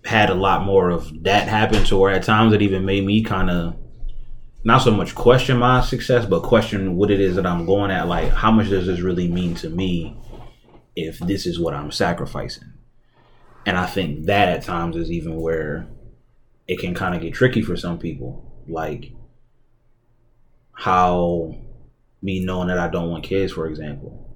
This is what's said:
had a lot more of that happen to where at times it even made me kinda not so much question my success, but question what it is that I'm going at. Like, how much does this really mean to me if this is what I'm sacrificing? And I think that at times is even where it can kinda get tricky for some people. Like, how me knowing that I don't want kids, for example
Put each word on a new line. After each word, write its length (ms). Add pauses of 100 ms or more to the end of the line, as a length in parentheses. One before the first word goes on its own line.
had 240
a 60
lot 300
more 240
of 340
that 240
happen 380
to 120
where 160
at 100
times 300
it 80
even 240
made 200
me 180
kinda 520 (880)
not 160
so 100
much 240
question 420
my 240
success, 440
but 180
question 540
what 140
it 80
is 160
that 100
I'm 200
going 260
at. 160
Like, 220
how 220
much 180
does 180
this 140
really 260
mean 280
to 140
me 460 (800)
if 240
this 260
is 140
what 140
I'm 180
sacrificing? 760 (960)
And 120
I 80
think 400
that 240
at 140
times 340
is 140
even 300
where 460 (800)
it 120
can 140
kinda 260
get 140
tricky 280
for 160
some 200
people. 460 (240)
Like, 440 (1600)
how 840 (680)
me 220
knowing 260
that 100
I 80
don't 220
want 140
kids, 280
for 160
example 680